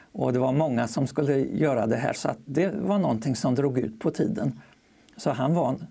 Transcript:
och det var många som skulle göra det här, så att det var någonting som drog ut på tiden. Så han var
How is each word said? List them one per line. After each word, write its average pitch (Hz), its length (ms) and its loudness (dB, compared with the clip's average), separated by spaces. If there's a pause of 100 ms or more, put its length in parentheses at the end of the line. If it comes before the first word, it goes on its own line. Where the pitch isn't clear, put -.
(120)
och 127 220 0
det 123 60 2
var 131 140 2
många 131 340 0
som 135 200 -2
skulle 143 320 0
göra 131 480 0
det 113 80 2
här, 117 180 0
så - 160 -4
att - 160 -2
det 160 300 0
var 196 240 0
någonting 127 360 0
som 127 200 0
drog 139 240 2
ut - 200 -4
på 160 120 0
tiden. - 500 -2 (560)
Så - 120 -2
han 139 240 0
var 131 220 2 (160)